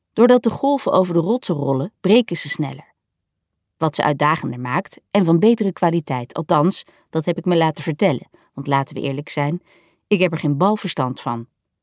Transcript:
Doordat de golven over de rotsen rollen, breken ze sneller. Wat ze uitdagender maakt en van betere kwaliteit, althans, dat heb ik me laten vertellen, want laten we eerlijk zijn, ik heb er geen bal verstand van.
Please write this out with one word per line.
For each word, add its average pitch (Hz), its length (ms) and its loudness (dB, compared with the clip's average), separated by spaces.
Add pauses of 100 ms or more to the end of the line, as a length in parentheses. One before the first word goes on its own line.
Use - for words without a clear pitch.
(140)
Doordat 247 300 4
de 233 60 2
golven 277 420 -2
over 185 220 2
de 165 60 4
rotsen 190 360 -2
rollen, 135 440 -2
breken 208 380 2
ze - 120 -8
sneller. 135 440 -8 (840)
Wat 160 180 -2
ze - 80 -2
uitdagender 147 560 0
maakt 127 420 -4 (100)
en 202 140 2
van 165 140 6
betere 214 320 2
kwaliteit, 156 600 -2
althans, 160 500 0 (260)
dat 165 160 -4
heb 175 120 -2
ik 175 80 -8
me 175 120 2
laten 160 260 0
vertellen, 156 460 -2 (240)
want 139 140 -10
laten 139 280 -2
we - 60 -8
eerlijk 139 280 -6
zijn, 151 320 -2 (460)
ik 202 120 2
heb 175 120 2
er 165 80 -4
geen 147 180 0
bal 196 180 4
verstand 131 460 -4
van. 117 260 -8 (360)